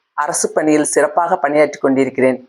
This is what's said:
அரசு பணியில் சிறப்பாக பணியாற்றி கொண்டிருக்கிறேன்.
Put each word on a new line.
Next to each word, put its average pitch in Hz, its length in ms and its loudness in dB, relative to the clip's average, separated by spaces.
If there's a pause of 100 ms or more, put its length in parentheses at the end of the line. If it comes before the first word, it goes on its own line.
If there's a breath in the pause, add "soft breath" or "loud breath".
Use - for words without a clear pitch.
(140)
அரசு 151 380 -4
பணியில் 156 320 2
சிறப்பாக 165 540 0
பணியாற்றி 147 420 0
கொண்டிருக்கிறேன். 131 580 0 (120)